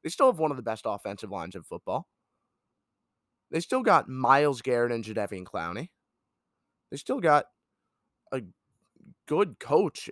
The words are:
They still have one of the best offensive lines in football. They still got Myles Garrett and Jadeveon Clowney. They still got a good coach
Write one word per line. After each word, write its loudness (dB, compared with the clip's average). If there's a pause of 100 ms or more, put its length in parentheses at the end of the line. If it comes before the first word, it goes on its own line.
They -8
still 2
have 2
one 2
of -4
the -12
best -4
offensive -6
lines -8
in -12
football. -6 (1400)
They 0
still -2
got 4
Myles 4
Garrett 0
and -4
Jadeveon -6
Clowney. -8 (1000)
They -10
still -4
got 4 (880)
a -6 (840)
good 0
coach 0